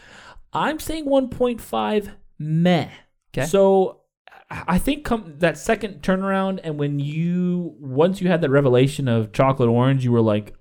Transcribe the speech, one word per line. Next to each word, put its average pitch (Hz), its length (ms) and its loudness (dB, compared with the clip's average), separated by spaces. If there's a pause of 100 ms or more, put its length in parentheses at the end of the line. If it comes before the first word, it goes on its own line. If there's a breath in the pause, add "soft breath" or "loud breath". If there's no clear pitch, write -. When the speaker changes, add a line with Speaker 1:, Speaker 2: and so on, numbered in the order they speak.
(540 loud breath)
Speaker 1:
I'm 302 260 -2
saying 311 260 -8
one 269 240 2
point 247 320 -2
five 214 500 -4 (260)
meh. 160 520 0 (440)
Speaker 2:
'Kay. 131 120 -4
Speaker 1:
So, 196 560 4 (500)
I, - 160 -12
I 180 100 2
think 294 280 -2
come 190 340 -4
that 160 180 0
second 208 440 -4
turnaround 190 640 -2
and 151 140 -6
when 143 220 -2
you, 175 800 -2
once 147 420 0
you 180 60 0
had 170 140 2
that 147 80 0
revelation 135 580 2
of 113 240 0
chocolate 131 380 2
orange, 127 340 2
you 123 80 2
were 117 100 4
like, 107 400 0